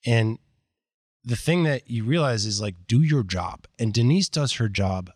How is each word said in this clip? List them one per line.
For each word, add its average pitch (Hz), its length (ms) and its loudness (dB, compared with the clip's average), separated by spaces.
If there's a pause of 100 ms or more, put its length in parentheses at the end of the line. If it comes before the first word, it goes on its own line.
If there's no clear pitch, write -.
And 113 320 2 (840)
the 120 140 -4
thing 170 280 2
that 143 260 -2
you 117 160 -4
realize 127 400 0
is, 101 160 -4
like, 90 260 -8
do 120 140 4
your 151 220 2
job. 90 440 -6 (100)
And 110 160 -2
Denise 127 360 2
does 143 240 -2
her 113 160 -2
job 95 460 -4